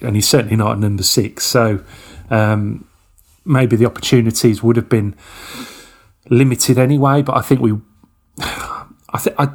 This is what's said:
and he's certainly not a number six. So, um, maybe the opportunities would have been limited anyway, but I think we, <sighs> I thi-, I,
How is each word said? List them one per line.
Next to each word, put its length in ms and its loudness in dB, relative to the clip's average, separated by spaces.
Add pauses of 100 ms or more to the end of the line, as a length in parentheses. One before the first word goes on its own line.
and 140 -4
he's 120 0
certainly 280 2
not 220 0
a 20 -6
number 240 -2
six. 420 -2
So, 380 0 (460)
um, 580 -2 (580)
maybe 300 2
the 100 4
opportunities 760 0
would 120 4
have 140 -4
been 260 -2 (1120)
limited 480 2
anyway, 440 2
but 140 -2
I 60 0
think 200 0
we, 120 2
<sighs> 680 -14
I 800 -12
thi-, 200 -2
I, 180 0